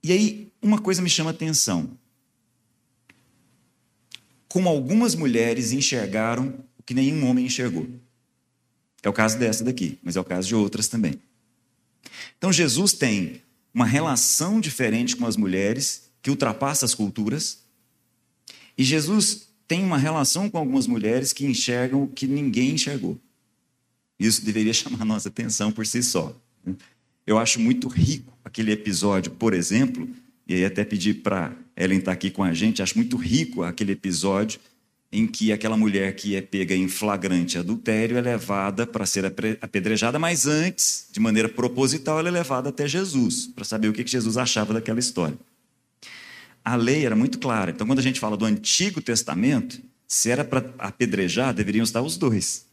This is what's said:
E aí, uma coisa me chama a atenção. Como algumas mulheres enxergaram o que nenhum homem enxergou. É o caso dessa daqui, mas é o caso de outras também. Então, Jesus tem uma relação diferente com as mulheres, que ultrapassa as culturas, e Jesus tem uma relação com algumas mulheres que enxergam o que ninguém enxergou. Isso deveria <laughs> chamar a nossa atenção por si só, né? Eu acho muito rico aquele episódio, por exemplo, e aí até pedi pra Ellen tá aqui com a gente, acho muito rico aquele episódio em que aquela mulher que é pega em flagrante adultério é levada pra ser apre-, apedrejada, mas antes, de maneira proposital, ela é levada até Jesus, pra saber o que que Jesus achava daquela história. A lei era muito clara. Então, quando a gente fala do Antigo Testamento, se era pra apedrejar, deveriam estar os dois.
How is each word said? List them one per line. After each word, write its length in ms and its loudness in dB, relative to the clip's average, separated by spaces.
E 80 -2
aí, 500 2
uma 200 4
coisa 200 0
me 80 0
chama 220 0
a 20 -4
atenção. 560 0
Como 200 2
algumas 460 2
mulheres 560 2
enxergaram 920 -2
o 60 -20
que 100 -10
nenhum 360 2
homem 180 2
enxergou. 420 -2
É 80 0
o 40 0
caso 260 2
dessa 240 0
daqui, 400 -4
mas 140 -6
é 40 0
o 40 -6
caso 240 -4
de 80 0
outras 320 0
também. 260 0
Então, 160 0
Jesus 400 4
tem 500 -2
uma 140 4
relação 760 2
diferente 560 0
com 80 -2
as 120 0
mulheres, 760 0
que 100 -2
ultrapassa 540 0
as 100 0
culturas, 680 -4
e 60 2
Jesus 680 2
tem 160 0
uma 140 2
relação 520 0
com 80 -4
algumas 280 0
mulheres 460 0
que 140 -4
enxergam 560 0
o 60 -2
que 180 -6
ninguém 460 2
enxergou. 440 -2
Isso 260 2
deveria 280 2
<laughs> 20 0
chamar 280 -2
a 20 -2
nossa 240 -2
atenção 420 -2
por 160 -4
si 160 -2
só, 340 -2
né? 100 -6
Eu 120 4
acho 220 0
muito 280 2
rico 440 0
aquele 280 -2
episódio, 600 0
por 220 2
exemplo, 540 0
e 80 -2
aí 100 2
até 200 0
pedi 300 0
pra 380 -2
Ellen 240 2
tá 120 -2
aqui 180 -4
com 120 -4
a 100 2
gente, 300 0
acho 140 -2
muito 200 0
rico 460 0
aquele 300 -2
episódio 680 -2
em 160 2
que 260 0
aquela 240 0
mulher 400 2
que 180 -4
é 60 0
pega 340 -2
em 140 2
flagrante 680 0
adultério 580 -2
é 40 2
levada 640 -2
pra 180 -6
ser 220 -2
apre-, 340 -4
apedrejada, 580 0
mas 280 0
antes, 640 0
de 80 -4
maneira 280 4
proposital, 720 0
ela 100 0
é 40 0
levada 380 -2
até 180 -4
Jesus, 580 0
pra 180 -14
saber 240 0
o 40 2
que 120 -4
que 60 -6
Jesus 260 0
achava 360 0
daquela 260 -2
história. 380 -2
A 120 0
lei 280 2
era 100 0
muito 240 2
clara. 340 -2
Então, 140 -4
quando 120 2
a 40 2
gente 180 0
fala 160 -2
do 80 0
Antigo 580 0
Testamento, 800 0
se 240 0
era 140 0
pra 200 -2
apedrejar, 760 0
deveriam 320 0
estar 160 0
os 160 -2
dois. 560 0